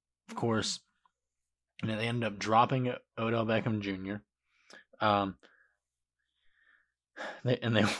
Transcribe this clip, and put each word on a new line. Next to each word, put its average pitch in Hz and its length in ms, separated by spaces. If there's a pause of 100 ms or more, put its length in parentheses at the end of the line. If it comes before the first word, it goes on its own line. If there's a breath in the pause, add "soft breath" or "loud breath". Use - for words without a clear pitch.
(280)
Of 226 80
course, 110 440 (1000)
you 113 60
know, 107 80
they 110 100
ended 120 200
up 101 120
dropping 120 540 (260)
Odell 117 280
Beckham 110 340
Junior. 98 420 (760 soft breath)
Um, 101 360 (2000 loud breath)
they, 127 140
and 117 180
they, 104 80 (160)